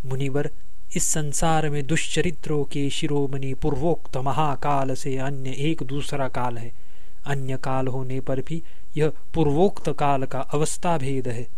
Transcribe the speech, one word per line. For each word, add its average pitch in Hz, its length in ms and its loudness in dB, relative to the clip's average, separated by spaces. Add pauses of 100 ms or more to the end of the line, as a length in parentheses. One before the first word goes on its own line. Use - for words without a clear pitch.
मुनिवर, 135 460 0 (440)
इस 170 80 0
संसार 156 640 0
में 143 180 0
दुष्चरित्रों 156 760 0
के 139 260 0
शिरोमणि 139 640 0
पूर्वोक्त 147 640 0
महाकाल 135 760 0
से 131 220 0
अन्य 135 340 0
एक 151 320 0
दूसरा 135 440 0
काल 123 300 0
है। 117 140 0 (540)
अन्य 131 320 0
काल 131 300 0
होने 131 320 0
पर 135 220 0
भी 160 220 -2 (340)
यह 151 140 2 (220)
पूर्वोक्त 156 560 2
काल 139 360 0
का 127 140 -2
अवस्था 156 580 0
भेद 131 300 0
है 117 200 -2 (100)